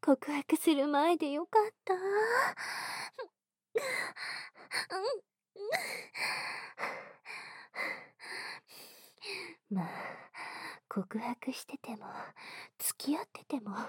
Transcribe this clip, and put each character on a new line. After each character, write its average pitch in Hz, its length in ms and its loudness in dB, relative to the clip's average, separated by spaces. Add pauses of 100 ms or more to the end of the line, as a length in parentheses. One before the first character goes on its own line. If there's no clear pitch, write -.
告 285 320 6
白 294 240 4
す 320 180 6
る 277 140 4
前 302 280 6
で 302 140 0
よ 302 160 0
か - 140 6
っ - 20 6 (220)
た。 381 100 2 (4000)
ま 190 120 2
あ、 165 60 -2 (1000)
告 190 300 -2
白 240 340 -2
し - 140 -8
て 277 120 -10
て - 180 -10
も、 214 100 -12 (720)
付 - 340 0
き 311 40 6
合 - 60 -2
っ - 100 -4
て - 120 -14
て 269 160 -2
も 202 160 -6 (120)